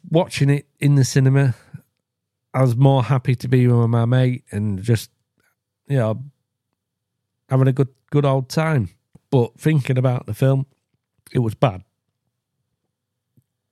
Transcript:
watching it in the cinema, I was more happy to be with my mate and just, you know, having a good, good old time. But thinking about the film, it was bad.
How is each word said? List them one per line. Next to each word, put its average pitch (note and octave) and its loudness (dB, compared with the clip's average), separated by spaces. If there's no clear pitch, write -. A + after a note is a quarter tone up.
watching D#3+ 0
it C#3+ -2
in C#3+ 2
the C3+ 4
cinema, C3+ 2
I B2+ 0
was B2 2
more C3+ 2
happy C3 -2
to B2+ -8
be B2 2
with A#2+ 2
my A#2 0
mate B2+ 0
and G#2 -6
just, A2+ -2
you C#3 -2
know, A2 -2
having C3 2
a - 2
good, C3 -2
good C#3+ 0
old C3+ -2
time. D#3 -2
But A#2+ 0
thinking C#3+ 0
about B2+ -2
the G#2+ -10
film, C3+ 0
it - -2
was A2 -2
bad. F#2+ -2